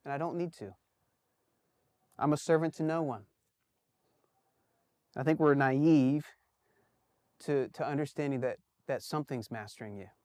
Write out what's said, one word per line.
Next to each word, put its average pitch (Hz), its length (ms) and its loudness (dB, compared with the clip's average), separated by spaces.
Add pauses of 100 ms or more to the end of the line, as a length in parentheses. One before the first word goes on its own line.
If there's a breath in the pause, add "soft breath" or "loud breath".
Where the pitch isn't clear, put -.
and 143 80 -8
I 139 60 -4
don't 165 180 -4
need 170 180 -4
to. 101 200 -14 (1400)
I'm 147 140 2
a 151 40 2
servant 160 380 0
to - 80 -6
no 160 200 -2
one." 117 240 -8 (1900)
I 135 60 -4
think 160 160 2
we're 151 160 6
naive 139 720 4 (1160)
to, 139 240 0
to - 180 -8
understanding 143 540 -4
that, 123 180 -4 (300)
that 139 120 -4
something's 139 500 -6
mastering 107 460 -12
you. 98 120 -16 (160)